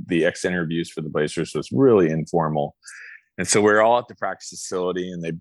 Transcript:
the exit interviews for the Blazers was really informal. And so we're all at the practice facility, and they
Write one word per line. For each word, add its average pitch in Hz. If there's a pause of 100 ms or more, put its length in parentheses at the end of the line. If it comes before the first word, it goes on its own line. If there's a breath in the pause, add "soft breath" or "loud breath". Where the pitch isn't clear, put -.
the 85
exit 90
interviews 85
for -
the 78
Blazers 76
was -
really 117
informal. 78 (640 loud breath)
And 90
so 107
we're 104
all 117
at 127
the 107
practice -
facility, 90
and 87
they 82